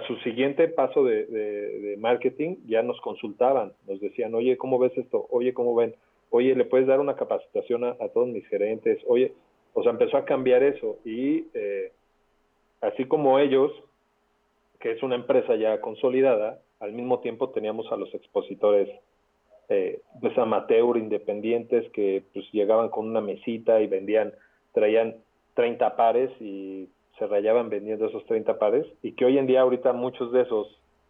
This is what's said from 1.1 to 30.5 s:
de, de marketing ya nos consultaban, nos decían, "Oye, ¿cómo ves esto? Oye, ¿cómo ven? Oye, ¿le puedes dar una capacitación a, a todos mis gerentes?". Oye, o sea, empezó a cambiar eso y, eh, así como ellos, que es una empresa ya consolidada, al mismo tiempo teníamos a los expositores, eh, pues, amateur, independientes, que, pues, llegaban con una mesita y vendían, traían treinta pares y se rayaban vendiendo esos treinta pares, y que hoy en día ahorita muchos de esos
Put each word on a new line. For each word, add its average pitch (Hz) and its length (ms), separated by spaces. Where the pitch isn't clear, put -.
de, 104 540
de 101 180
marketing 123 600
ya 113 160
nos 123 180
consultaban, 117 720
nos 98 120
decían, 110 360
"Oye, 123 220
¿cómo 131 200
ves 127 200
esto? - 340
Oye, 123 220
¿cómo 120 200
ven? 117 220
Oye, 127 260
¿le 123 100
puedes 131 220
dar 135 120
una 139 160
capacitación 117 680
a, 120 160
a 107 100
todos 120 180
mis 110 200
gerentes?". 110 600
Oye, 127 260
o 107 80
sea, 117 100
empezó 120 260
a 139 80
cambiar 127 380
eso 135 400
y, 135 500
eh, 101 380
así 123 240
como 135 340
ellos, 139 320
que 117 120
es 113 120
una 127 120
empresa 120 400
ya 110 260
consolidada, 123 800
al 104 140
mismo 123 260
tiempo 120 320
teníamos 110 400
a 110 40
los 98 200
expositores, 101 760
eh, 95 320
pues, 117 180
amateur, 120 600
independientes, 110 960
que, 98 320
pues, 98 180
llegaban 110 380
con 110 180
una 110 140
mesita 110 600
y 107 60
vendían, 101 460
traían 110 420
treinta 117 420
pares 120 360
y 95 480
se 107 80
rayaban 110 420
vendiendo 107 380
esos - 180
treinta 110 320
pares, 107 280
y 110 80
que - 140
hoy 135 120
en 135 80
día 131 160
ahorita 127 320
muchos 123 400
de 127 80
esos 113 260